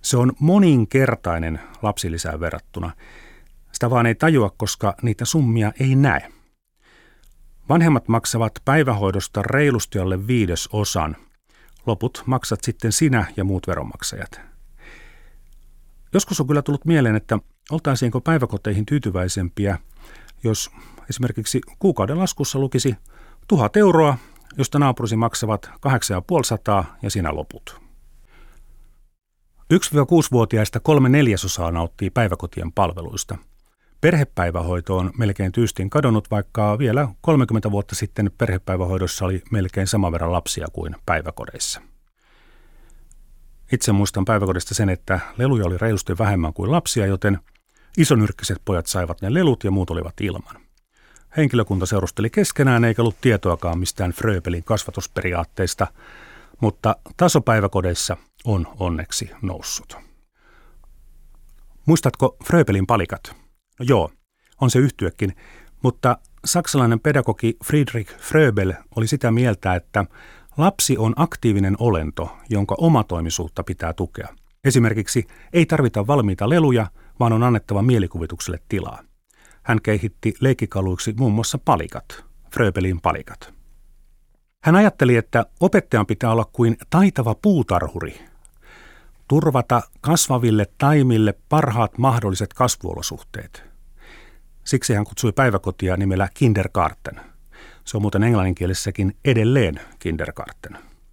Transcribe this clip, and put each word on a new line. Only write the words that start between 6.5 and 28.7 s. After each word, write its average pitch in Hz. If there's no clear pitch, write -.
Vanhemmat 160
maksavat 113
päivähoidosta 104
reilusti 123
alle 95
viidesosan. 95
Loput 113
maksat 123
sitten 113
sinä 127
ja 98
muut 95
veronmaksajat. -
Joskus 196
on 131
kyllä 147
tullut 143
mieleen, 139
että 110
oltaisiinko 131
päiväkoteihin 107
tyytyväisempiä, 92
jos -
esimerkiksi 120
kuukauden 143
laskussa 147
lukisi 131
tuhat 131
euroa, 160
josta 139
naapurisi 120
maksavat 110
kahdeksan 135
ja 90
puoli 156
sataa 101
ja 104
sinä 80
loput. -